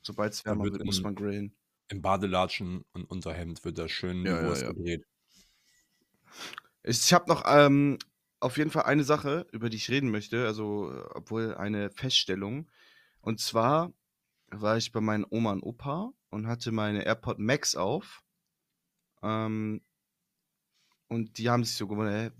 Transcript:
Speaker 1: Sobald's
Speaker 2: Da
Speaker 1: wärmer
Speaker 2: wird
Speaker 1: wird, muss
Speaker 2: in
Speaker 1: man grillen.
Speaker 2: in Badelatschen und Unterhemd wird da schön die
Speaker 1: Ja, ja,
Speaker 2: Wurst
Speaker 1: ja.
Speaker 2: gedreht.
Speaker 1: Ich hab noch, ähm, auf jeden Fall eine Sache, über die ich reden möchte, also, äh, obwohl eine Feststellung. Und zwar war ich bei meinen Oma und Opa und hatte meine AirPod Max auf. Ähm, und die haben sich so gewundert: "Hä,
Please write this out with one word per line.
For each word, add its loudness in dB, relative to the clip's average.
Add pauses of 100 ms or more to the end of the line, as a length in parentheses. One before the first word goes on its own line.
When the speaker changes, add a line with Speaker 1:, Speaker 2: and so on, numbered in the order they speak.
Speaker 1:
Sobald's -4
Speaker 2:
Da -2
Speaker 1:
wärmer 0
Speaker 2:
wird -6
Speaker 1:
wird, -6
muss 0
Speaker 2:
in -4
Speaker 1:
man -4
grillen. -4 (340)
Speaker 2:
in -6
Badelatschen 0 (100)
und -10
Unterhemd -8
wird -6
da -4
schön -2
die 2
Speaker 1:
Ja, 0
ja, 0
Speaker 2:
Wurst -4
Speaker 1:
ja. -6
Speaker 2:
gedreht. -4 (1800)
Speaker 1:
Ich 4
hab 6
noch, 2
ähm, 8 (420)
auf 0
jeden 2
Fall 0
eine 4
Sache, 0
über -4
die -6
ich -6
reden 2
möchte, -2
also, -2
äh, -10 (100)
obwohl -4
eine -2
Feststellung. -2 (520)
Und -4
zwar 2 (560)
war 2
ich -4
bei 0
meinen 0
Oma 2
und -4
Opa -6 (160)
und -6
hatte -4
meine 0
AirPod -2
Max 0
auf. -4 (1000)
Ähm, -4 (1300)
und -4
die 0
haben 4
sich -4
so -4
gewundert: -2
"Hä, -20